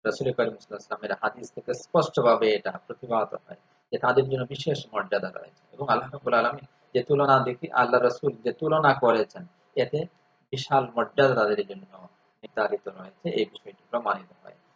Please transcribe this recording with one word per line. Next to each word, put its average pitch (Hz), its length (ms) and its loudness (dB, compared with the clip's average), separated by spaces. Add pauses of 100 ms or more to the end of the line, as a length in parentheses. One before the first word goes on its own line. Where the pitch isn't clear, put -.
রাসূল 120 280 -2
করিম - 20 -6
সাল্লাল্লাহু 113 320 -2
আলাইহি 104 80 -14
ওয়াসাল্লামের 101 380 -8 (100)
হাদিস 107 300 -6
থেকে 123 220 -8
স্পষ্টভাবে 117 800 2
এটা - 180 -4 (140)
প্রতিভাত 117 480 -4
হয় - 220 -18 (360)
যে 113 60 -4
তাদের 131 300 4
জন্য 131 160 -4
বিশেষ 139 500 -6
মর্যাদা 95 360 -2
রয়েছে। - 320 -16 (100)
এবং 135 160 -8
আল্লাহ 120 220 0
রাব্বুল 123 240 -4
আলামিন 117 300 0 (300)
যে 127 80 2
তুলনা 139 360 4
দেখি, 127 340 -4
আল্লাহ 123 280 4
রাসূল 123 320 0
যে 117 200 -4
তুলনা 156 420 2
করেছেন, 110 520 0 (300)
এতে 135 220 -2 (520)
বিশাল 135 360 0 (100)
মর্যাদা 131 380 2
তাদের 104 320 0
জন্য 95 420 -18 (340)
নির্ধারিত 104 460 -4
রয়েছে, 95 420 -12
এই 107 140 0
বিষয়টি - 460 -14
প্রমাণিত 104 420 -4 (100)
হয়। - 140 -20 (200)